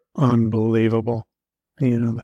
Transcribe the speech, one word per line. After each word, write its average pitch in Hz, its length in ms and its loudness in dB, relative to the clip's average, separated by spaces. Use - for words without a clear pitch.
unbelievable, 113 1120 0
you 123 180 0
know, 117 240 -4